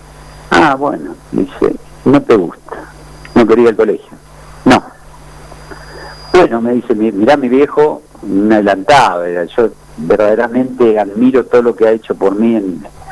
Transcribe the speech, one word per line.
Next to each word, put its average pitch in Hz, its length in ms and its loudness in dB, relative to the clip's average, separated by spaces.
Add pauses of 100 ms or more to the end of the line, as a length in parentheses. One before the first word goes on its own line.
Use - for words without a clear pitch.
(500)
"Ah, 165 240 2
bueno", 139 400 -6 (160)
dice, - 440 -4 (300)
"no 139 180 4
te 120 140 2
gusta, - 400 -6 (580)
no 120 120 4
quería 113 180 4
ir 117 60 4
al 104 60 -2
colegio". 107 340 -2 (540)
"No". - 180 2 (1500)
Bueno, 156 280 2
me 120 120 -2
dice, 120 220 -2
"Mi, 110 180 -2
mirá, 107 240 2
mi 135 120 -4
viejo, 147 540 0 (200)
un 101 300 -2
adelantado 101 720 2
era, 87 200 -4
yo 110 240 -2 (300)
verdaderamente 110 1000 0
admiro 113 480 0
todo 123 160 2
lo 117 140 0
que 110 100 2
ha 110 60 4
hecho 110 220 -4
por 95 200 -2
mí 113 220 0
en, 92 280 -6 (280)